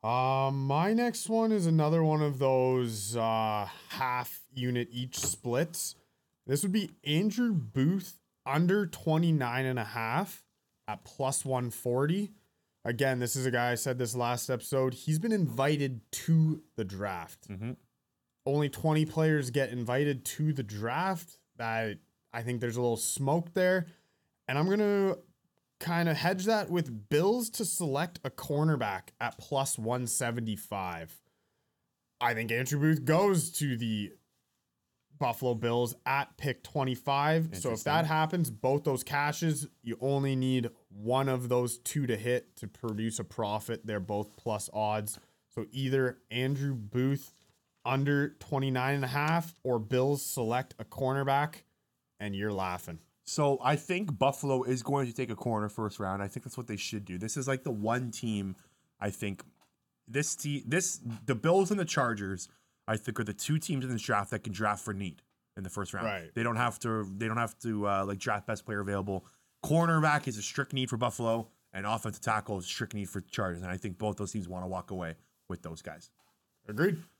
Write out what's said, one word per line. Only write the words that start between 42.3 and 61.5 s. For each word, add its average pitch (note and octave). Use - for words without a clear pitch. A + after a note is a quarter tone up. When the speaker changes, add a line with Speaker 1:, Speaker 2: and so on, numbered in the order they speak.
Speaker 1:
to -
produce A2
a A2
profit. G#2+
They're G#2+
both G#2
plus G#2+
odds. G#2+
So A2+
either C3
Andrew C3+
Booth B2+
under C#3
twenty-nine C3+
and C#3
a B2
half D#3
or B2
Bills B2+
select B2
a G#2+
cornerback, C3+
and G2+
you're G#2
laughing. F2+
Speaker 2:
So C#3+
I C3+
think F3
Buffalo C3+
is B2+
going C#3
to A#2+
take B2
a A2
corner G#2+
first G#2+
round. G2
I G2
think -
that's -
what A#2+
they A2
should G2+
do. F#2
This A2
is, C3
like, C3
the -
one A#2
team G2+
I G2+
think G2
this C#3+
te-, C#3+
this, D#3
the C3+
Bills F3